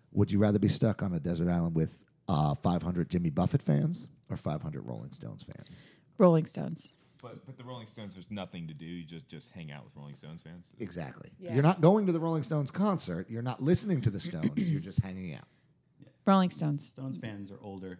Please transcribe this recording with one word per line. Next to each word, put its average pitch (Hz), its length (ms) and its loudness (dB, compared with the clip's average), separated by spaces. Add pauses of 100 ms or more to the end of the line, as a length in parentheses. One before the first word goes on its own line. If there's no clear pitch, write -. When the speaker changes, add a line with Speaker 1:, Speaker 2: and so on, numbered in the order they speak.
(120)
Speaker 1:
Would 101 200 4
you 101 80 4
rather 104 200 6
be 104 80 6
stuck 101 340 2
on 95 120 0
a 82 60 0
desert 87 300 0
island 85 260 2
with, 80 280 0 (240)
uh, 76 280 4
five 87 280 0
hundred 87 260 -2
Jimmy 87 200 2
Buffett 87 340 2
fans - 460 0 (200)
or 92 80 -6
five 78 240 -4
hundred 71 240 -8
Rolling 58 280 -10
Stones 52 300 -14
fans? - 340 -18 (400)
Speaker 2:
Rolling 165 280 8
Stones. - 460 -6 (300)
Speaker 3:
But, - 240 -18
but 131 120 -18
the 123 60 -18
Rolling 120 240 -12
Stones, 101 280 -14
there's 90 140 -16
nothing 90 380 -8
to 78 60 -10
do. 78 120 -14
You 85 200 -8
just, 80 240 -16
just - 240 -16
hang 80 180 -12
out 71 140 -14
with - 100 -20
Rolling 71 200 -16
Stones 80 260 -16
fans. 87 260 -18 (120)
Speaker 1:
Exactly. 85 500 -10 (100)
Speaker 2:
Yeah. 170 140 -8
Speaker 1:
You're 135 100 4
not 175 160 4
going 196 280 6
to 180 40 4
the 165 80 0
Rolling 160 240 0
Stones 147 260 -2
concert. 175 600 -2
You're 117 120 -6
not 123 220 -4
listening 175 380 2
to 110 80 2
the 98 100 -2
Stones. 147 500 0
You're 147 120 0
just 92 180 -4
hanging 92 340 -4
out. - 120 -14 (560)
Speaker 4:
Yeah. - 80 -20 (160)
Speaker 2:
Rolling 190 240 6
Stones. 147 380 -2
Speaker 4:
Stones 135 300 -10
fans 101 320 -10
are 98 120 -16
older 92 380 -12